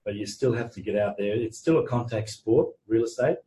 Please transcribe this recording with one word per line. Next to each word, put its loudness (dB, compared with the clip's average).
but -4
you -6
still 0
have -4
to -14
get -2
out 0
there. -2
It's -4
still 4
a 0
contact -2
sport, 2
real 2
estate, 0